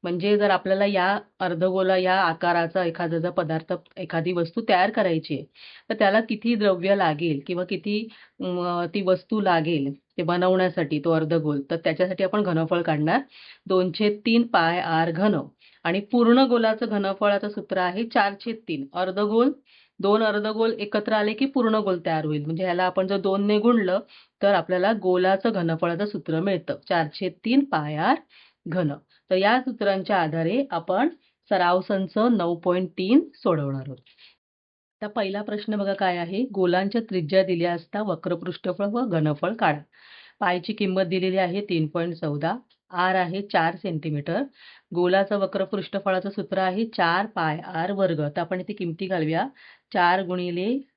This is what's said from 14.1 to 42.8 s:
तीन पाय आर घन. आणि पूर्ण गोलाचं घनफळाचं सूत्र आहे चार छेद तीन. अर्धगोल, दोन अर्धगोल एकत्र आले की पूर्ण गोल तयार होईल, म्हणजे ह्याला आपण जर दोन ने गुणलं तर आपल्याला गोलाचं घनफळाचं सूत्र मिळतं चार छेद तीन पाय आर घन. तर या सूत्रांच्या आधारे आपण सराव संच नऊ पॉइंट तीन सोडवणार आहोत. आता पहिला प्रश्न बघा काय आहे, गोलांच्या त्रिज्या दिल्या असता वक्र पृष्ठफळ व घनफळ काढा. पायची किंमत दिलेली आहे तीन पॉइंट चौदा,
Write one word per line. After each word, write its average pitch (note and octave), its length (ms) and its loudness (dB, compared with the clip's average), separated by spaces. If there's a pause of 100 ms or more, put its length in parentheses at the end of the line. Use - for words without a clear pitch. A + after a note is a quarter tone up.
तीन A#3 200 4
पाय F3 340 2
आर E3 300 0
घन. E3 300 0 (440)
आणि F3 160 0 (120)
पूर्ण A#3+ 360 6
गोलाचं A3+ 400 2
घनफळाचं G3+ 600 0
सूत्र G3 300 -6
आहे F#3 260 -2
चार A3+ 360 0
छेद A3+ 160 -8 (120)
तीन. C#3 240 -6
अर्धगोल, G#3 600 2 (480)
दोन G3+ 220 4
अर्धगोल G#3+ 560 0
एकत्र G#3 340 -2
आले G#3+ 200 0
की C4+ 140 -2
पूर्ण A3+ 300 2
गोल F#3+ 300 0
तयार D#3+ 180 -2
होईल, D3+ 200 -2
म्हणजे E3 200 -4
ह्याला F3+ 200 0
आपण F#3 220 0
जर - 140 -2
दोन G3 260 0
ने G#3 120 4
गुणलं G#3 420 2 (420)
तर G3+ 120 4
आपल्याला F3+ 380 2 (100)
गोलाचं F#3 500 2
घनफळाचं E3+ 540 0
सूत्र D#3+ 340 -2
मिळतं F3 380 -2 (100)
चार E3+ 260 2
छेद F#3 180 -6 (120)
तीन C4 200 4
पाय D3+ 320 -2
आर G3+ 200 2 (500)
घन. E3 260 -2 (380)
तर F#3 60 2
या G#3 240 4
सूत्रांच्या G3+ 560 -2
आधारे E3 540 0
आपण F#3+ 380 0 (420)
सराव F3+ 300 4
संच F#3+ 380 -2 (140)
नऊ F3 240 2
पॉइंट F3+ 320 0
तीन G3+ 320 4 (140)
सोडवणार C#3+ 520 -2
आहोत. C3 120 -14 (1040)
आता G#3 60 -8
पहिला G3+ 340 -4
प्रश्न G#3 340 -4
बघा G3 180 0
काय F#3+ 220 0
आहे, F3 260 -4 (120)
गोलांच्या F#3+ 460 2
त्रिज्या F#3+ 420 0
दिल्या F3 300 0
असता F3 300 -6
वक्र F3 320 -4
पृष्ठफळ F3+ 580 -6
व A#3+ 140 -2
घनफळ D#3+ 480 0
काढा. E3 260 0 (600)
पायची F3+ 320 -2
किंमत F#3+ 340 0
दिलेली F#3 300 0
आहे F#3 240 0
तीन E3+ 260 -2
पॉइंट E3+ 280 -4
चौदा, D#3+ 420 -4 (340)